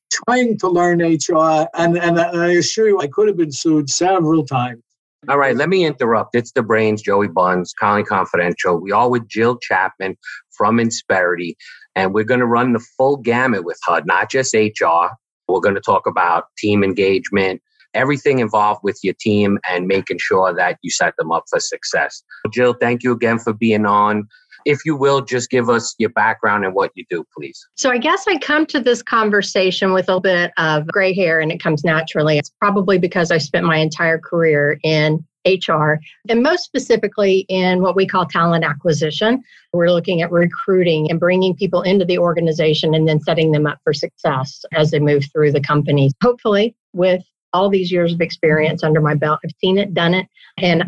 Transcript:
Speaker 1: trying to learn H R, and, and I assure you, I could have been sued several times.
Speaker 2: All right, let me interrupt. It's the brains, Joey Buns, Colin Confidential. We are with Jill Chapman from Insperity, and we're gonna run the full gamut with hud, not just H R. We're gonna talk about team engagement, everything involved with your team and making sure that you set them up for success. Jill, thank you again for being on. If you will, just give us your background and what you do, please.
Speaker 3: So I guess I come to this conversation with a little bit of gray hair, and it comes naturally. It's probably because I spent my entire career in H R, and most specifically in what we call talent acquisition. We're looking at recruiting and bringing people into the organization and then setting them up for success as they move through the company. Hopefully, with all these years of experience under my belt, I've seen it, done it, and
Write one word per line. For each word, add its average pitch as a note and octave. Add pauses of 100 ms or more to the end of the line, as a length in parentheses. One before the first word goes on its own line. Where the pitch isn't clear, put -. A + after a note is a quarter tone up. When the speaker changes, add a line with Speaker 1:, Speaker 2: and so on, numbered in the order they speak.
(120)
Speaker 1:
trying A#3+
to F#3
learn F3
H E3
R, D#3+
and, E3+
and E3+
I E3+
assure F3+
you, G3
I D3
could G#3
have G3
been D#3+
sued D3+
several E3
times. B2 (460)
Speaker 2:
All C#3
right, C3+
let C#3+
me F#3
interrupt. A#2+
It's A#2+
the B2
brains, G#2+
Joey G2+
Buns, F2+
Colin G#2
Confidential. F2
We F#2+
are A#2+
with A#2+
Jill A#2
Chapman F#2+ (360)
from A2
Insperity, F2+ (400)
and F#2+
we're G#2+
gonna B2
run A#2+
the A2 (120)
full C#3
gamut A#2
with E2+
hud, E2
not F#2
just C3
H G#2+
R. E2+ (360)
We're F#2
gonna G2
talk G2
about F2 (120)
team G#2
engagement, F#2+ (340)
everything C3+
involved G#2+
with G2
your F#2
team G#2 (100)
and F2+
making F#2+
sure F#2+
that F2
you F2
set F2
them E2
up E2
for F2
success. - (320)
Jill, B2
thank A#2+
you B2
again A#2
for A2+
being G#2+
on. G#2 (360)
If D3
you D#3
will, C#3
just B2
give A#2+
us A#2
your A2
background G#2+
and F#2
what F#2+
you F2+
do, E2+ (120)
please. - (100)
Speaker 3:
So C4+
I B3
guess D#4+
I F#4
come D4+
to D4
this A#3+
conversation G3
with F#3
a G3
little F#3
bit F3
of D#3
gray F#3+
hair, E3
and D#3
it E3+
comes D3+
naturally. D#3
It's -
probably G3
because F3
I E3
spent E3+
my D#3+
entire D#3+
career D#3
in D#3 (200)
H F#3+
R, D3+ (280)
and A#3
most E4+
specifically G3+
in F#3
what F3+
we F#3+
call F#3
talent E3+
acquisition. D#3 (320)
We're F3
looking F3
at E3+
recruiting E3+
and E3+
bringing F3+
people F3+
into F#3+
the F3
organization D#3+
and D#3+
then D#3
setting D#3+
them D3+
up D3
for D#3
success D3 (100)
as D3+
they D#3
move D3 (100)
through D3+
the D3
company. D3 (100)
Hopefully, A#3 (180)
with F3+ (300)
all G3
these F#3
years F3
of E3+
experience D#3
under D#3
my D3+
belt, D3+
I've D#3
seen F#3+
it, G3+
done E3+
it, F#3 (300)
and F3